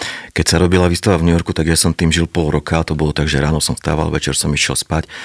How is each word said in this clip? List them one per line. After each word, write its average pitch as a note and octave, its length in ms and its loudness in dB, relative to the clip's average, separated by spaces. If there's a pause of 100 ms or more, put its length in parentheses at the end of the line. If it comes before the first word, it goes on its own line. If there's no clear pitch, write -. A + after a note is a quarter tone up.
(360)
Keď E2+ 80 2
sa E2 160 0
robila F2+ 320 4
výstava F2+ 240 2
v E2 80 0
New E2+ 80 4
Yorku, E2+ 240 0
tak E2 160 0
ja D#2+ 80 2
som E2 160 0
tým E2 160 2
žil E2+ 160 0
pol D#2 240 0
roka, D#2 320 0
to - 80 -4
bolo D2+ 240 -2
tak, D2+ 160 0
že C#2 80 0
ráno D2 240 0
som - 80 -2
vstával, D#2 400 -2
večer C#2+ 240 -4
som D2+ 160 -2
išiel - 240 -2
spať - 320 -2 (160)